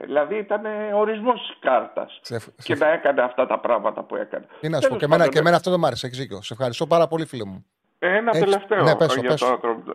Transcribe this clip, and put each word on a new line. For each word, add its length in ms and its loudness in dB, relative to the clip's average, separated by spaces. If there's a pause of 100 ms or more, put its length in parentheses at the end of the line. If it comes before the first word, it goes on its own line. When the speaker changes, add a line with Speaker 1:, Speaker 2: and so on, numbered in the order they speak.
Speaker 1:
Δηλαδή, 340 -2
ήταν 240 -4 (320)
ορισμός 540 0
της 120 -14
κάρτας. 640 -2
Speaker 2:
Σε, 180 -8
σε 120 -14 (120)
Speaker 1:
Και 120 -2
να 160 2
έκανε 300 2
αυτά 240 0
τα 140 -2
πράγματα 440 0
που 120 -8
έκανε. 300 -8 (140)
Speaker 2:
Τι 100 -6
να 120 -2
σου 0 -
πω, 60 4
Speaker 1:
Τέλος 120 0
Speaker 2:
και 60 0
εμένα, 120 4
Speaker 1:
πάντων, 160 4
Speaker 2:
και 40 2
Speaker 1:
ε, 40 6
Speaker 2:
εμένα 140 4
αυτό 160 -4
δεν 80 2
μ' 60 2
άρεσε, 220 -2
εξήγω. 340 -10
Σε 120 -12
ευχαριστώ 340 -4
πάρα 200 4
πολύ, 180 -6
φίλε 200 -10
μου. 200 -14 (340)
Speaker 1:
Ένα 340 0
Speaker 2:
Έχεις, 100 2
Speaker 1:
τελευταίο, 400 2
Speaker 2:
ναι, 120 6
πες 180 2
το, 60 0
Speaker 1:
για 100 -2
Speaker 2:
πες 100 2
Speaker 1:
το 80 0
Speaker 2:
το. 60 4
Speaker 1:
Ατρόμητο. 400 -4